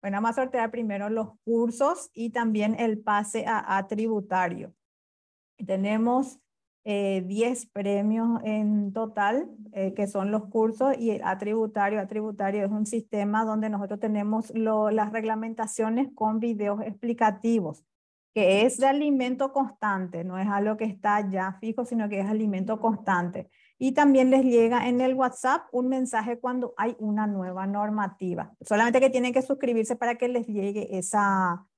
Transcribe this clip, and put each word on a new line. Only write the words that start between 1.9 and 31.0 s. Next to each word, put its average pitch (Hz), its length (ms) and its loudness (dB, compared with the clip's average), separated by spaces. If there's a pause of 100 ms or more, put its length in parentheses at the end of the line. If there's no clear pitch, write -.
y 226 180 -6
también 220 480 0
el 220 200 0
pase 208 480 -2
a, 208 300 0
a 196 100 -2
tributario. 196 840 -2 (920)
Tenemos, 220 760 0 (440)
eh, 196 440 0
diez 233 400 -2
premios 214 760 0
en 208 480 0
total, 220 560 -2 (240)
eh, 190 220 -4
que 196 140 -2
son 202 240 -2
los 214 140 -2
cursos 226 520 0
y 233 140 0
el 202 120 -4
atributario. 208 760 -2
Atributario 202 680 -4
es 196 60 -2
un 214 160 -2
sistema 214 580 -2
donde 214 240 -2
nosotros 202 300 -4
tenemos 214 560 -2
lo-, 220 340 2
las 214 220 0
reglamentaciones 220 1040 -2
con 220 240 0
videos 208 420 -2
explicativos, 220 1040 0 (480)
que 208 320 6
es 262 120 2
de 262 100 4
alimento 269 680 2
constante, 185 680 -2
no 185 160 -6
es 196 80 0
algo 208 280 0
que 220 100 -4
está 208 440 0
ya 190 300 -2
fijo, 226 260 -4
sino 226 240 -2
que 202 100 -2
es 190 60 -2
alimento 214 540 -2
constante. 190 680 0 (280)
Y 254 160 0
también 269 380 6
les 269 120 6
llega 240 440 4
en 247 140 2
el 262 120 2
WhatsApp 262 580 0
un 247 160 0
mensaje 247 520 -2
cuando 247 380 -4
hay 233 220 -2
una 214 280 0
nueva 190 400 -4
normativa. 202 960 -4
Solamente 233 380 4
que 269 120 6
tienen 247 220 0
que 262 100 4
suscribirse 240 520 0
para 233 200 -2
que 240 120 -2
les 240 200 -2
llegue 202 500 -4
esa 190 680 0 (100)